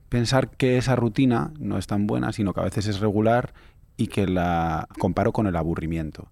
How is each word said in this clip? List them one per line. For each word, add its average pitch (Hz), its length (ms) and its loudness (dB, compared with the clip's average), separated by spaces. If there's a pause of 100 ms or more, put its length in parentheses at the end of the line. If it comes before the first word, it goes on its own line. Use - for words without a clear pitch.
pensar 123 420 0
que 127 260 2
esa 127 180 2
rutina 120 640 2
no 101 200 -4
es - 80 -6
tan 104 180 0
buena, 120 260 -2
sino 98 220 -2
que - 60 -4
a 87 60 0
veces 95 200 -2
es 101 140 -4
regular 107 560 2 (420)
y 117 80 0
que 101 220 -2
la 85 600 0 (120)
comparo 98 340 0
con 110 140 0
el 90 80 0
aburrimiento". 80 760 -4